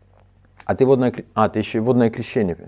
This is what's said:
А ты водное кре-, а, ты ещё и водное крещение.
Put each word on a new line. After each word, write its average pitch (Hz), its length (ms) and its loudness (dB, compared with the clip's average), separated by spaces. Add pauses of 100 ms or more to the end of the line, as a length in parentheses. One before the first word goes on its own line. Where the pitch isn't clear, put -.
(640)
А - 100 -2
ты 135 100 4
водное 127 260 2
кре-, 113 220 -10
а, 110 140 2
ты - 120 -2
ещё 110 180 -4
и 110 40 -2
водное 120 280 2
крещение. 110 480 -4 (100)